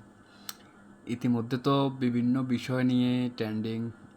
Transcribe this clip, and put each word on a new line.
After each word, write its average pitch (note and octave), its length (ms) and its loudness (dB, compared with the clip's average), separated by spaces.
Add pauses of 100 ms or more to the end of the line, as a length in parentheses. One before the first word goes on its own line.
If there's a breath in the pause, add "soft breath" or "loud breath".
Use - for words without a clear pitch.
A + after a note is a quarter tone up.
(1080 loud breath)
ইতিমধ্যে A#2+ 500 -2
তো C#3 340 2 (100)
বিভিন্ন B2 420 2
বিষয় B2+ 420 0
নিয়ে B2 520 2
ট্রেন্ডিং, A2+ 540 -2 (260)